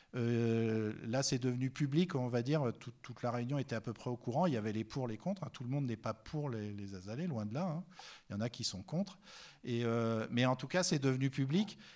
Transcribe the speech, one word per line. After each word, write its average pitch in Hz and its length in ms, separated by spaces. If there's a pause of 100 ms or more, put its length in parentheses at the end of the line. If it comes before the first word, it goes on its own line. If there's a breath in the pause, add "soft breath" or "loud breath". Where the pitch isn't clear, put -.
(160 loud breath)
Euh, 113 760 (140)
là, 127 180
c'est 127 160
devenu 127 300
public, 156 440
on 127 140
va 120 140
dire. 139 360
Tout, - 140 (100)
toute - 200
la 120 100
Réunion 120 260
était 131 160
à 113 60
peu 117 120
près - 180
au 120 60
courant. 131 300
Il 165 60
y 123 40
avait 107 160
les 110 120
pour, 127 240
les 110 80
contre, 190 260
hein. 135 100
Tout - 120
le 120 60
monde 139 160
n'est 113 100
pas 107 180
pour 147 360
les, 104 220
les 101 220
Azalées, 107 320
loin 120 180
de 104 80
là, 156 140
hein. 165 160 (460 loud breath)
Il 98 60
y - 20
en 101 40
a 117 80
qui 120 140
sont 95 200
contre. 180 360 (460 loud breath)
Et, 120 200
euh, 113 460
mais 120 160
en 127 80
tout 131 140
cas, 180 160
c'est 156 160
devenu 131 300
public. 143 480 (180 loud breath)